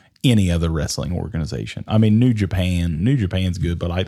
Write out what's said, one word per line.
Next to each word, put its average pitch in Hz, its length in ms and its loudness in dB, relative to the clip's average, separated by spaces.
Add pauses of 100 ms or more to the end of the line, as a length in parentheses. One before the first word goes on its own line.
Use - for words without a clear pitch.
(220)
any 107 300 4
other 82 180 0
wrestling 80 460 -4
organization. 80 720 -6
I 107 100 2
mean, 110 200 6
New 123 160 4
Japan, 87 680 0
New 135 140 2
Japan's 92 420 -2
good, 85 200 -2
but 87 120 -4
I, 92 180 -2